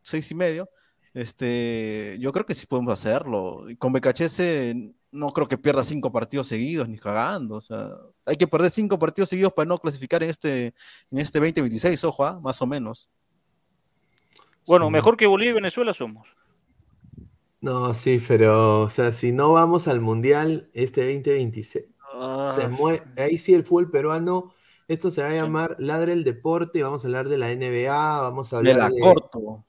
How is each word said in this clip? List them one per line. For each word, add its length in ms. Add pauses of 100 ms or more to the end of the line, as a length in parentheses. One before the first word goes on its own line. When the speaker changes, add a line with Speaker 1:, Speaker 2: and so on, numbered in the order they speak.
Speaker 1:
seis 300
y 40
medio, 360 (420)
este, 1080
yo 120
creo 140
que 80
sí 120
podemos 280
hacerlo. 760
Y 80
con 160
Becachese 1000 (160)
no 240
creo 120
que 120
pierda 260
cinco 280
partidos 360
seguidos, 400
ni 100
cagando. 580
O 40
sea, 300 (340)
hay 120
que 120
perder 220
cinco 280
partidos 300
seguidos 240
para 160
no 100
clasificar 440
en 80
este, 440 (360)
en 80
este 200
veinte 220
veintiséis, 440
ojo, 200
¿ah? 180
Más 200
o 40
menos. 440 (1600)
Speaker 2:
Bueno, 200
Speaker 3:
Sí. 60
Speaker 2:
mejor 240
que 100
Bolivia 240
y 40
Venezuela 400
somos. 320 (1300)
Speaker 3:
No, 340
sí, 320
pero, 560
o 80
sea, 220
si 200
no 200
vamos 360
al 120
Mundial 720
este 320
veinte 280
veintiséis, 540 (320)
Speaker 2:
Ah, 360
Speaker 3:
se 140
mue-, 340 (140)
Speaker 2:
sí. 60
Speaker 3:
ahí 160
sí 160
el 100
fútbol 260
peruano, 640 (360)
esto 220
se 120
va 60
a 40
Speaker 1:
Sí. 40
Speaker 3:
llamar 420
Ladra 340
el 120
Deporte, 540
y 40
vamos 220
a 40
hablar 200
de 100
la 120
N 180
B 200
A, 320
vamos 320
a 100
Speaker 1:
Me 80
Speaker 3:
hablar 200
Speaker 1:
la 40
Speaker 3:
de, 60
Speaker 1:
corto. 680